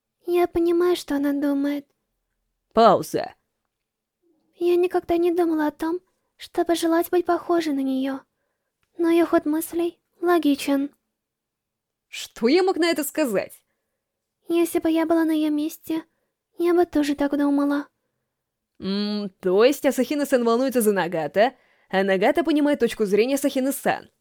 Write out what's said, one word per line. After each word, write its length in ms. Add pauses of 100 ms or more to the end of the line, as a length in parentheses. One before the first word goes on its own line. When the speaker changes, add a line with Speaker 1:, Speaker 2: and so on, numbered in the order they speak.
(260)
Speaker 1:
«Я 200
понимаю, 500
что 200
она 160
думает». 540 (840)
Speaker 2:
Пауза. 600 (1200)
Speaker 1:
«Я 200
никогда 400
не 160
думала 360
о 40
том, 280 (360)
чтобы 380
желать 360
быть 160
похожей 460
на 80
нее. 400 (760)
Но 120
ее 160
ход 200
мыслей 520 (220)
логичен». 720 (1160)
Speaker 2:
Что 400
я 140
мог 140
на 100
это 180
сказать? 580 (840)
Speaker 1:
Если 320
бы 100
я 160
была 180
на 80
ее 180
месте, 540 (540)
я 160
бы 100
тоже 300
так 220
думала. 500 (960)
Speaker 2:
М, 500 (100)
то 240
есть 220
Асахина-сан 580
волнуется 360
за 120
Нагата, 600 (340)
а 140
Нагата 400
понимает 380
точку 240
зрения 320
Асахины-сан. 760 (100)